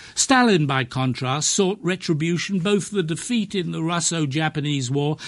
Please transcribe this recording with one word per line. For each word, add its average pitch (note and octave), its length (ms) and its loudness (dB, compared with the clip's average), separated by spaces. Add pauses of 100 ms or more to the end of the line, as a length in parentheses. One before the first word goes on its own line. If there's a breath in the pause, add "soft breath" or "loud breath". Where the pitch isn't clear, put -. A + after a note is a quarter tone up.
(140 loud breath)
Stalin, A#3 520 4
by C3+ 180 2
contrast, C3 640 -2
sought G3 320 2
retribution F3 800 0
both G#3 300 0
for G3+ 60 -6
the F#3+ 80 0
defeat G3 520 -2
in E3+ 160 -4
the E3 100 -4
Russo-Japanese D#3 1080 0
War C#3+ 240 0 (120 loud breath)